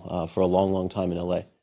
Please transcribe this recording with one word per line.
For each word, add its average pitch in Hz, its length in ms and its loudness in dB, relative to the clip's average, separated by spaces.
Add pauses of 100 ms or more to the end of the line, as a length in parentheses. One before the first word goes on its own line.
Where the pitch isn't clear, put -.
uh, 85 200 -4
for 95 140 -2
a 92 60 4
long, 95 240 4
long 92 180 0
time 92 220 -2
in 85 60 -2
L 87 160 -2
A. 82 120 -2 (180)